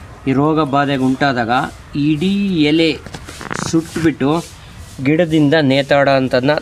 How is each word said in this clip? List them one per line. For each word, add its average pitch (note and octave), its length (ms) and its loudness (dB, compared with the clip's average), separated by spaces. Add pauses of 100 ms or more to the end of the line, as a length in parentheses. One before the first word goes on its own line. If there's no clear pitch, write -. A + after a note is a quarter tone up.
(300)
ಈ - 20 0
ರೋಗ D3+ 320 2
ಬಾಧೆಗೆ C#3 400 0
ಉಂಟಾದಾಗ C3 460 0 (460)
ಇಡೀ E3+ 680 0
ಎಲೆ D#3 300 2 (760)
ಸುಟ್ಬಿಟ್ಟು D#3+ 720 -2 (600)
ಗಿಡದಿಂದ D#3 580 2
ನೇತಾಡೋ C#3 500 2
ಅಂಥದ್ದನ್ನ C3 400 2 (100)